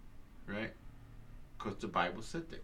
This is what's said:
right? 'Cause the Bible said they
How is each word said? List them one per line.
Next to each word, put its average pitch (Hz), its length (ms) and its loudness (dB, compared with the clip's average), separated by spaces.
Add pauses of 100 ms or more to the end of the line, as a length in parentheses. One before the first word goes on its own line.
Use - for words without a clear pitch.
(480)
right? 104 260 0 (840)
'Cause 101 200 0
the 110 100 0
Bible 90 340 6
said - 280 -2
they - 140 -4